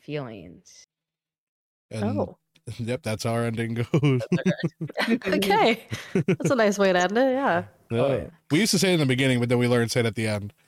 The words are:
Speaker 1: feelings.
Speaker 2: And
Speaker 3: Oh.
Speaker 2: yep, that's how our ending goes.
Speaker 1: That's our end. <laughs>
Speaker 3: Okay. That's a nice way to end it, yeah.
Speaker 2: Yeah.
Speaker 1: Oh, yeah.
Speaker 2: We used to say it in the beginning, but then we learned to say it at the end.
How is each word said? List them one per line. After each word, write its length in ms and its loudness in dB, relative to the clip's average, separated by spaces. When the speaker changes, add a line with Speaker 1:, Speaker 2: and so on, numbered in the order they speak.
Speaker 1:
feelings. 800 -12
Speaker 2:
And 140 -6
Speaker 3:
Oh. 340 -4
Speaker 2:
yep, 240 -6
that's 220 -6
how 100 -2
our 100 0
ending 300 -4
goes. 180 -2
Speaker 1:
That's 400 2
our 760 -4
end. 180 0
<laughs> 80 0
Speaker 3:
Okay. 500 2
That's 240 0
a 60 4
nice 220 4
way 140 4
to 60 4
end 180 2
it, 160 4
yeah. 320 0
Speaker 2:
Yeah. 100 0
Speaker 1:
Oh, 160 2
yeah. 100 -6
Speaker 2:
We 100 2
used 120 2
to 60 2
say 120 2
it 40 4
in 60 2
the 60 2
beginning, 320 2
but 120 0
then 80 4
we 100 2
learned 220 2
to 20 -6
say 80 2
it 60 0
at 80 -2
the 120 -2
end. 260 -4